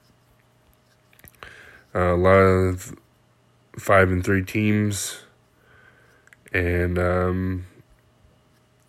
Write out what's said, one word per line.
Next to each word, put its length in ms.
Uh, 220
a 20
lot 220
of 560
five 320
and 120
three 200
teams. 800
And, 480
um, 680